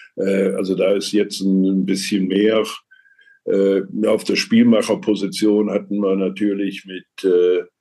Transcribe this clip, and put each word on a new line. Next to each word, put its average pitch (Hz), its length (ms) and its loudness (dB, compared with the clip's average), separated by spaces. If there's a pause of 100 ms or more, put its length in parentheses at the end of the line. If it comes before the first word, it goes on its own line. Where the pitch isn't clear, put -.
(180)
Äh, 95 380 0
also 95 200 -2
da 95 180 2
ist 98 200 -4
jetzt 101 280 -2
ein, 95 240 2
ein 95 200 0
bisschen 95 420 -2
mehr. 107 360 2 (800)
Äh, 98 360 2 (260)
auf 107 180 0
der 101 100 0
Spielmacherposition 104 1400 2
hatten 101 280 -4
wir 95 160 0
natürlich 98 720 -4
mit, 92 200 -14 (180)
äh, 90 400 2 (180)